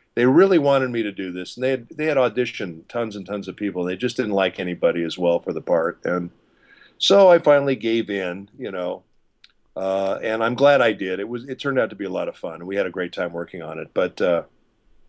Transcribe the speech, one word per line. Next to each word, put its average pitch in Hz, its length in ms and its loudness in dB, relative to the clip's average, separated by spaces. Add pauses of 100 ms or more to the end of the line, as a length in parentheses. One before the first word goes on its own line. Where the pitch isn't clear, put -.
(160)
they 120 100 4
really 175 320 6
wanted 139 320 2
me 117 140 -2
to 101 80 -6
do 95 200 -8
this. 90 240 -10
And 123 80 -8
they 135 60 0
had, 120 200 -4
they 151 160 -8
had 151 100 0
auditioned 113 720 -2
tons 113 280 -6
and 95 100 -10
tons 98 220 -8
of 90 80 -10
people, 92 260 -4
and 90 80 -2
they 92 60 -4
just 117 200 -4
didn't 107 160 -2
like 95 260 0
anybody 85 460 0
as 80 140 -6
well 85 220 2
for 90 120 -6
the 80 80 -6
part. 85 440 0
And 87 260 -4 (680)
so 196 300 6
I 175 100 10
finally 139 380 4
gave 113 340 -2
in, 98 380 -4 (100)
you 120 120 -10
know, 92 320 -6 (720)
uh, 95 460 -2
and 113 200 -2
I'm 117 120 0
glad 139 260 4
I 117 120 4
did. 92 280 -6
It 107 80 -6
was, 120 200 -10
it 127 100 -10
turned 135 200 -2
out 110 120 0
to 107 60 -14
be 98 100 -8
a 90 40 -8
lot 87 180 -4
of 85 80 -10
fun, 85 180 -10
and 85 120 -14
we 98 100 -6
had 98 100 0
a 90 40 -8
great 87 220 -6
time 87 200 -6
working 85 300 -10
on 80 160 -10
it. 76 140 -12
But, 90 280 -2
uh, 87 240 0 (640)